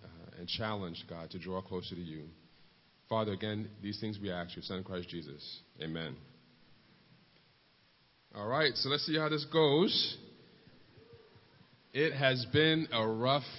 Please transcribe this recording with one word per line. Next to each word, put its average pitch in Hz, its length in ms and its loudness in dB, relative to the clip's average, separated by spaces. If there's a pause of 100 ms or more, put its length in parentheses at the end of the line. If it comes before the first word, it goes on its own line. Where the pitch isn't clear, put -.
uh, - 40 -16 (320)
and 87 80 -8
challenged, 101 600 -2
God, 82 220 -10
to - 80 -10
draw 92 240 -4
closer 92 320 -6
to 87 80 -8
you. 78 220 -10 (840)
Father, 110 260 0
again, 104 360 -4 (140)
these 104 160 -6
things 107 200 -4
we 101 120 -4
ask, 87 240 -6
your 87 80 -10
Son, 92 200 -6
Christ 92 260 -6
Jesus. 73 500 -12 (200)
Amen. 80 360 -6 (2250)
All 104 140 -6
right, 139 260 4
so 131 160 -2
let's 147 160 2
see 156 100 0
how 156 140 2
this 151 240 0
goes. 160 640 6 (1800)
It 151 200 2
has 131 380 4
been 160 400 6
a 113 160 2
rough 123 360 2 (160)